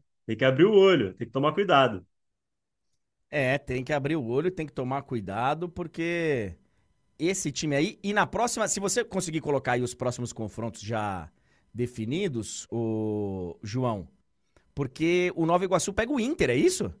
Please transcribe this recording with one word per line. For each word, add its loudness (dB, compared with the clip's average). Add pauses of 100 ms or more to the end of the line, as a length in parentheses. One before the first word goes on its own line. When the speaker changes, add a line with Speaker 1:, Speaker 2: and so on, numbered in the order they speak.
(260)
Speaker 1:
Tem -4
que 2
abrir 6
o 6
olho, 6
tem -8
que -20
tomar 2
cuidado. 4 (1200)
Speaker 2:
É, 0
tem -4
que -4
abrir 0
o -2
olho, 0
tem -6
que -12
tomar -4
cuidado, -4
porque -4 (640)
esse -2
time -2
aí, 0
e -2
na 2
próxima, -2
se -2
você -2
conseguir -4
colocar 0
aí 0
os -4
próximos -6
confrontos -8
já -6 (420)
definidos, -6
ô, -4
João, -4 (680)
porque 0
o 0
Nova 4
Iguaçu 0
pega 0
o 0
Inter, 2
é 4
isso? 2